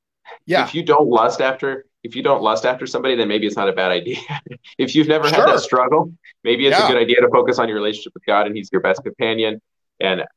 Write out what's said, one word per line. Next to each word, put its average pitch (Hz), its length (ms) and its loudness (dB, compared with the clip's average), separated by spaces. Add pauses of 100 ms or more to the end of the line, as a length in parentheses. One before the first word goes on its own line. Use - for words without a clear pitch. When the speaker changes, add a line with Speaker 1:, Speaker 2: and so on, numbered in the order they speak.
(460)
Speaker 1:
Yeah. 160 200 0
Speaker 2:
if - 100 -10
you 165 80 -4
don't 147 240 4
lust 110 320 2
after 135 460 -4 (180)
if 117 120 -14
you 131 80 -6
don't 135 180 2
lust 110 240 0
after 127 220 -2
somebody, 127 280 -2
then 113 120 0
maybe 104 180 0
it's 104 120 -4
not 101 120 0
a 92 40 -2
bad 92 180 0
idea. 90 260 -4 (300)
<laughs> - 300 -18
If 135 180 -4
you've 151 140 4
never 156 180 0
had 156 120 2
that 277 100 4
Speaker 1:
Sure. - 100 2
Speaker 2:
struggle, 147 540 0 (320)
maybe 120 200 2
it's 143 120 4
a 202 40 4
Speaker 1:
Yeah. 214 60 2
Speaker 2:
good 131 100 2
idea 120 240 2
to 120 80 6
focus 123 300 2
on 120 80 0
your 107 80 -4
relationship 107 380 -6
with - 120 -20
God, 104 220 2
and 104 80 -6
he's 104 160 -10
your 95 100 0
best - 220 0
companion, 110 580 -4 (380)
and, 92 240 -2 (140)